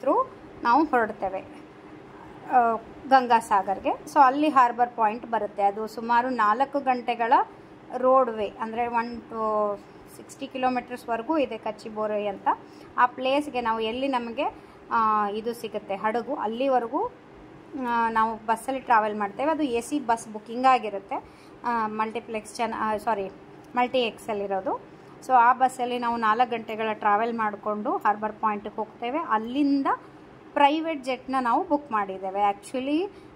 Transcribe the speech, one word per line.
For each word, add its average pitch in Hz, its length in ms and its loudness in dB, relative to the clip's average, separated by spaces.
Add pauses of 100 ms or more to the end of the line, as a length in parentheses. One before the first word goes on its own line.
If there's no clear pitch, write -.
ಥ್ರೂ 370 300 2 (320)
ನಾವು 269 220 6
ಹೊರಡ್ತೇವೆ, 214 560 0 (1120)
ಆ, 233 240 4 (320)
ಗಂಗಾಸಾಗರ್ಗೆ. 226 800 4
So - 340 -2
ಅಲ್ಲಿ 285 240 4
harbor 240 480 4
point 226 300 0
ಬರುತ್ತೆ, 208 360 -4
ಅದು 202 240 0
ಸುಮಾರು 233 420 0
ನಾಲ್ಕು 247 520 2
ಗಂಟೆಗಳ 247 520 0 (640)
ರೋಡ್ 254 340 4
ವೇ, 214 300 -4
ಅಂದರೆ 226 260 -4
one 233 300 -4
to 214 600 -2 (400)
sixty - 300 -14
ಕಿಲೋಮೀಟರ್ಸ್‌ವರೆಗೂ 247 920 -4
ಇದೆ 226 200 -2
ಕಚ್ಚಿಬೋರೆ 214 680 -6
ಅಂತ. 196 220 -4 (500)
ಆ 240 80 4
ಪ್ಲೇಸ್ಗೆ 262 540 -2
ನಾವು 226 200 -2
ಎಲ್ಲಿ 247 280 -4
ನಮಗೆ, 254 460 -4 (360)
ಆ, 214 380 2
ಇದು 220 260 -4
ಸಿಗುತ್ತೆ 208 420 -6
ಹಡಗು, 220 380 -2
ಅಲ್ಲಿವರೆಗೂ, 247 720 0 (840)
ಆ, 233 220 0
ನಾವು 226 260 0 (100)
ಬಸ್ಸಲ್ಲಿ 240 340 -2
travel 214 380 2
ಮಾಡ್ತೇವೆ. 214 320 -2
ಅದು 311 120 0
ಎ 233 180 0
ಸಿ 285 200 -4
bus 226 280 -2
booking 226 380 -4
ಆಗಿರುತ್ತೆ, 220 580 0 (400)
ಆ, 233 220 -2
multiplex 220 680 -6
ಚೆನ್ನ-, 226 220 -2
ಆ, 214 180 -2
sorry, 202 320 -2 (480)
ಮಲ್ಟಿ 247 220 0
ಎಕ್ಸೆಲ್ 220 420 -4
ಇರೋದು. 196 540 -4 (320)
So 262 60 0
ಆ 240 200 8
ಬಸ್ಸಲ್ಲಿ 247 460 0
ನಾವು 233 180 -2
ನಾಲ್ಕು 226 340 2
ಗಂಟೆಗಳ 220 420 -2
travel 214 440 2
ಮಾಡಿಕೊಂಡು 214 600 -2
harbor 214 440 0
ಪಾಯಿಂಟಿಗೆ 208 360 -2
ಹೋಗ್ತೇವೆ. 240 420 -6 (100)
ಅಲ್ಲಿಂದ 269 580 2 (680)
private 302 500 2
ಜೆಟ್ನ 262 360 -4
ನಾವು 254 240 2
book 294 280 -2
ಮಾಡಿದ್ದೇವೆ. 190 480 -4 (120)
Actually 294 580 -4 (260)